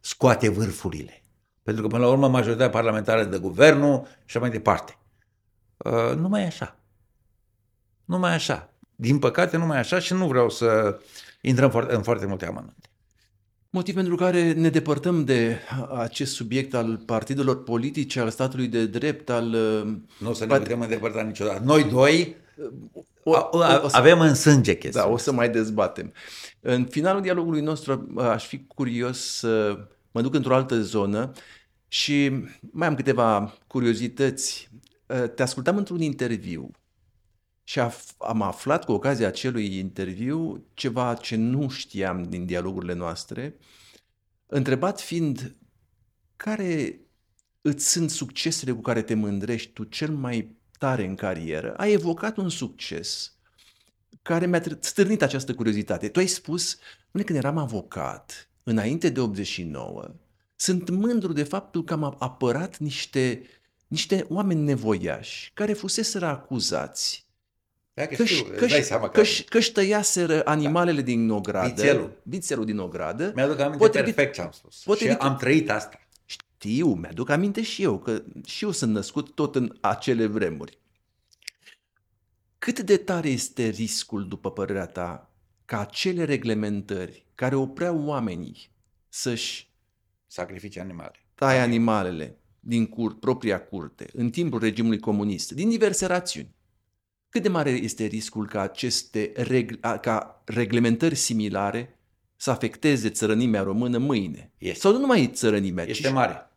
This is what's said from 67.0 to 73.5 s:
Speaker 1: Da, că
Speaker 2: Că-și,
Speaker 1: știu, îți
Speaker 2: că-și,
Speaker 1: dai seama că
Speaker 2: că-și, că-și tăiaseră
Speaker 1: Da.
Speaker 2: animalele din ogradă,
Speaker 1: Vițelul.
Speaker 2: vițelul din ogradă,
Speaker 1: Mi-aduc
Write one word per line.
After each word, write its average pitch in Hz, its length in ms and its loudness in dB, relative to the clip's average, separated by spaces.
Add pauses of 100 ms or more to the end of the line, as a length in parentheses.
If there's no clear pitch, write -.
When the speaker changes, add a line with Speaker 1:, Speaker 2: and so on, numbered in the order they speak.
Speaker 1:
Da, 147 120 -4
că 143 80 -10
Speaker 2:
Că-și, 214 200 2
Speaker 1:
știu, 117 160 -2
îți 95 80 -8
Speaker 2:
că-și, - 140 4
Speaker 1:
dai - 100 4
seama 107 260 -2
că - 100 4
Speaker 2:
că-și, - 260 4
că-și - 280 2
tăiaseră 196 640 2
Speaker 1:
Da. 147 140 2
Speaker 2:
animalele 151 520 2
din 117 280 2
ogradă, 98 380 0
Speaker 1:
Vițelul. 107 540 2
Speaker 2:
vițelul 139 420 -6
din 107 140 -2
ogradă, 90 560 -6
Speaker 1:
Mi-aduc 139 240 0